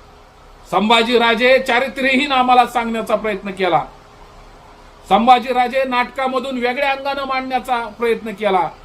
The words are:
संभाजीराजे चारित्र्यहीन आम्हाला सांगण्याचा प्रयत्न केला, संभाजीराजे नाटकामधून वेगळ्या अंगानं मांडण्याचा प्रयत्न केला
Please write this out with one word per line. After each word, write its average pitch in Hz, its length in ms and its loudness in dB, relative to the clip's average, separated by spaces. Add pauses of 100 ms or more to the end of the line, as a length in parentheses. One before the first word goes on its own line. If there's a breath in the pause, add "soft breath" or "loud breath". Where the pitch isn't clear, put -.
(720)
संभाजीराजे 233 880 2
चारित्र्यहीन 262 720 -2
आम्हाला 247 340 4
सांगण्याचा 226 500 -4
प्रयत्न 208 360 -6
केला, 175 340 0 (1200)
संभाजीराजे 247 760 2
नाटकामधून 254 720 -2
वेगळ्या 247 340 0
अंगानं 277 320 -4
मांडण्याचा 262 640 -4 (140)
प्रयत्न 226 320 -2
केला 190 380 0 (160)